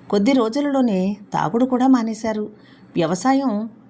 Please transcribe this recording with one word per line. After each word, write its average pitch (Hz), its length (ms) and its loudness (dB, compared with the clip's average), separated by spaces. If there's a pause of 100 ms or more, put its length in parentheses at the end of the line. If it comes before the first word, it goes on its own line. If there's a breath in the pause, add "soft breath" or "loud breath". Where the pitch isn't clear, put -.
(100)
కొద్ది 208 220 2
రోజులలోనే 233 840 0 (180)
తాగుడు 165 300 0
కూడా 254 220 0
మానేశారు. 220 640 0 (460 loud breath)
వ్యవసాయం 214 720 0 (200)